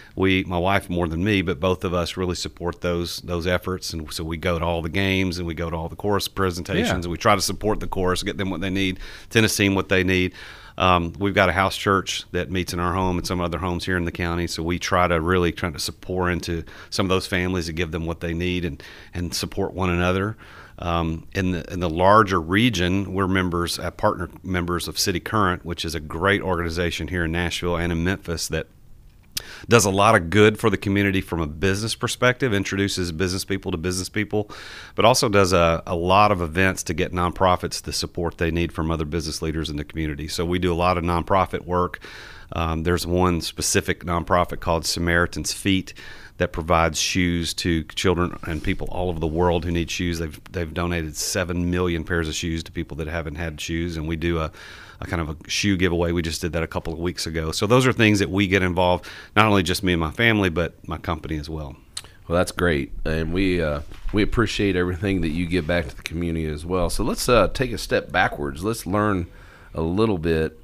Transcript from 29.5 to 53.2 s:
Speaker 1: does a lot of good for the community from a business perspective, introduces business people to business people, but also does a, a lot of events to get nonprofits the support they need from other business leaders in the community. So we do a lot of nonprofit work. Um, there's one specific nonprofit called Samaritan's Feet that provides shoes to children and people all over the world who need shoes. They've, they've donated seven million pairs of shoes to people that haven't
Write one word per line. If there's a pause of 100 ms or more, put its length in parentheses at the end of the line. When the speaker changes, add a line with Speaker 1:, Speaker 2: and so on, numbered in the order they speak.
Speaker 1:
does
a
lot
of
good
for
the
community
from
a
business
perspective,
introduces
business
people
to
business
people, (460)
but
also
does
a,
a
lot
of
events
to
get
nonprofits
the
support
they
need
from
other
business
leaders
in
the
community.
So
we
do
a
lot
of
nonprofit
work. (520)
Um,
there's
one
specific
nonprofit
called
Samaritan's
Feet (440)
that
provides
shoes
to
children
and
people
all
over
the
world
who
need
shoes.
They've, (120)
they've
donated
seven
million
pairs
of
shoes
to
people
that
haven't